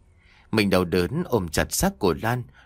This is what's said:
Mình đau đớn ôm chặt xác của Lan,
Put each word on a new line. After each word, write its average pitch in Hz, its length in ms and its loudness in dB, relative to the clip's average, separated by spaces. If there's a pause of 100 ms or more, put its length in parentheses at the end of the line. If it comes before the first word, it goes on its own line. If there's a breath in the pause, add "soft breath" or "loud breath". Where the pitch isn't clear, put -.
(520 soft breath)
Mình 107 180 2
đau 92 160 4
đớn 90 400 0
ôm 95 220 0
chặt 80 260 -2
xác 196 260 -2
của 87 220 2
Lan, 120 220 -2 (220 loud breath)